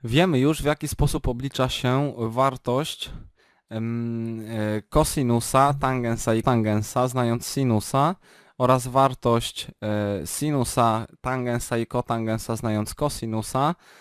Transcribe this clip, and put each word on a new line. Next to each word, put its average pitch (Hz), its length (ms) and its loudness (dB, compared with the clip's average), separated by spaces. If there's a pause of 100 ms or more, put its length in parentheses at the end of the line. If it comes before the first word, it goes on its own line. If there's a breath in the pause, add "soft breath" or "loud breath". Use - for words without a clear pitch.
Wiemy 143 360 4
już, 147 220 2
w 139 40 -2
jaki 151 220 -2
sposób 143 400 0
oblicza 127 420 -2
się 131 480 0
wartość, 123 920 -2 (600 soft breath)
em, 113 680 -4
e, 107 420 -4
kosinusa, 135 920 2
tangensa 123 640 -2
i 113 80 0
tangensa, 113 640 2
znając 120 400 0
sinusa, 135 680 2 (420 soft breath)
oraz 127 300 4
wartość, 127 800 2 (160)
e, 101 440 -2
sinusa, 120 800 0 (140)
tangensa 123 560 -2
i 117 100 -2
kotangensa, 113 680 -2
znając 107 380 -2
kosinusa. 131 840 -2 (260 loud breath)